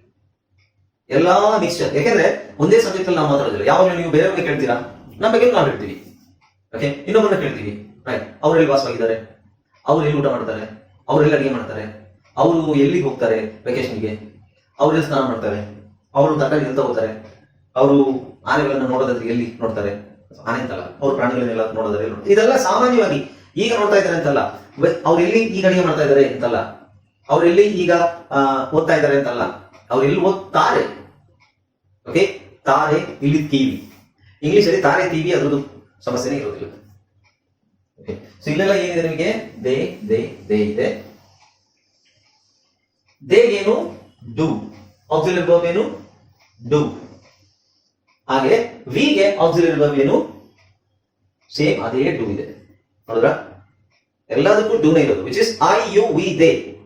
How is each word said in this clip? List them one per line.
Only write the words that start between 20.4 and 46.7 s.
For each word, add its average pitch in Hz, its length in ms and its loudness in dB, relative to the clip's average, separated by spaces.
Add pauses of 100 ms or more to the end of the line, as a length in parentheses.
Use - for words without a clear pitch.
ಆನೆ 120 160 -4
ಅಂತಲ್ಲ, - 380 -10
ಅವ್ರು 139 160 0
ಪ್ರಾಣಿಗಳನ್ನೆಲ್ಲ 120 560 -2
ನೋಡೋದಾದ್ರೆ 107 320 -4
ಎಲ್ಲಿ - 120 -6
ನೋಡ್ತಾರೆ. 202 180 2
ಇದೆಲ್ಲ 233 220 4
ಸಾಮಾನ್ಯವಾಗಿ 233 680 2 (320)
ಈಗ 226 220 0
ನೋಡ್ತಾ 208 180 2
ಇದ್ದಾರೆ 175 200 2
ಅಂತಲ್ಲ, 143 200 0 (420)
ವೆ-, 165 160 2 (100)
ಅವ್ರು 170 180 4
ಎಲ್ಲಿ 226 200 2
ಈಗ 190 220 -2
ಅಡಿಗೆ 180 200 2
ಮಾಡ್ತಾ 151 180 0
ಇದ್ದಾರೆ 139 240 4
ಅಂತಲ್ಲ, - 280 -4 (760)
ಅವ್ರು 170 180 4
ಎಲ್ಲಿ 196 200 6
ಈಗ, 180 240 0 (400)
ಆ, 139 400 0
ಓದ್ತಾ 160 240 2
ಇದ್ದಾರೆ 143 220 2
ಅಂತಲ್ಲ, 120 240 -2 (500)
ಅವ್ರು 131 140 0
ಎಲ್ಲಿ 165 140 0
ಓದ್ತಾರೆ. - 840 -2 (1080)
ಓಕೆ, 190 320 0 (240)
ತಾರೆ - 560 0
ಇಲ್ಲಿ 147 260 0
ತೀವಿ, - 460 -2 (500)
ಇಂಗ್ಲಿಷ್ 185 240 4
ಅಲ್ಲಿ - 140 2
ತಾರೆ 180 280 2
ತೀವಿ, 160 220 -2
ಅದ್ರದ್ದು 143 340 0 (360)
ಸಮಸ್ಯೆನೇ 127 360 -4
ಇರೋದಿಲ್ಲ. - 360 -10 (1300)
ಓಕೆ, - 180 -12 (240)
so 156 60 -6
ಇಲ್ಲೆಲ್ಲ 190 220 0
ಏನಿದೆ 175 300 -2
ನಿಮಗೆ? 165 320 -2 (300)
ದೇ, - 360 -4 (100)
ದೇ, - 280 -4 (120)
ದೇ 104 80 0
ಇದೆ. - 560 -4 (2250)
ದೇ 185 60 4
ಏನು? 220 680 2 (340)
ಡು. 156 140 0 (680)
ಆಕ್ಸಿಲರಿ 175 340 0
ವರ್ಬ್ 170 140 4
ಏನು? 180 180 0 (840)
ಡು. - 340 0 (1300)